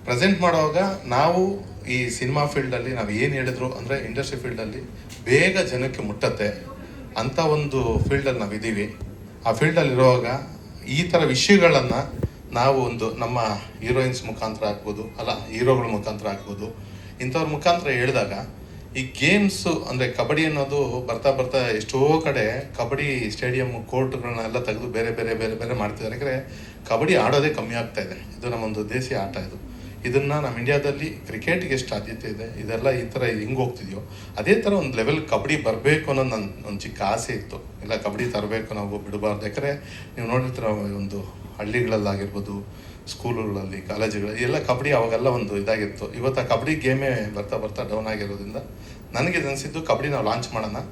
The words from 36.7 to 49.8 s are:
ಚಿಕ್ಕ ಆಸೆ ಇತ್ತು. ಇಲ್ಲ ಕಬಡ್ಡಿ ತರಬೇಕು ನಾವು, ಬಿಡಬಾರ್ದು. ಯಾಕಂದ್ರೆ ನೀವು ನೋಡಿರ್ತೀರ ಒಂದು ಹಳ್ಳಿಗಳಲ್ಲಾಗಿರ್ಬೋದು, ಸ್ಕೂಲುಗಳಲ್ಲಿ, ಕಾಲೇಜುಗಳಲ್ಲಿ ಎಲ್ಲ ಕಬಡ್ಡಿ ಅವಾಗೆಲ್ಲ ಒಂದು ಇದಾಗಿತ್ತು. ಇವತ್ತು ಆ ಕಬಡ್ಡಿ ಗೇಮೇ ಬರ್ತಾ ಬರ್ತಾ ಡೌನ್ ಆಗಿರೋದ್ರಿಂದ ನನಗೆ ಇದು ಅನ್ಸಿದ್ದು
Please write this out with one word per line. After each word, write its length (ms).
ಚಿಕ್ಕ 220
ಆಸೆ 300
ಇತ್ತು. 240
ಇಲ್ಲ 140
ಕಬಡ್ಡಿ 300
ತರಬೇಕು 480
ನಾವು, 240
ಬಿಡಬಾರ್ದು. 480
ಯಾಕಂದ್ರೆ 280
ನೀವು 120
ನೋಡಿರ್ತೀರ 360
ಒಂದು 560
ಹಳ್ಳಿಗಳಲ್ಲಾಗಿರ್ಬೋದು, 1120
ಸ್ಕೂಲುಗಳಲ್ಲಿ, 760
ಕಾಲೇಜುಗಳಲ್ಲಿ 600
ಎಲ್ಲ 160
ಕಬಡ್ಡಿ 320
ಅವಾಗೆಲ್ಲ 360
ಒಂದು 320
ಇದಾಗಿತ್ತು. 560
ಇವತ್ತು 260
ಆ 40
ಕಬಡ್ಡಿ 300
ಗೇಮೇ 600
ಬರ್ತಾ 220
ಬರ್ತಾ 260
ಡೌನ್ 240
ಆಗಿರೋದ್ರಿಂದ 500
ನನಗೆ 260
ಇದು 100
ಅನ್ಸಿದ್ದು 340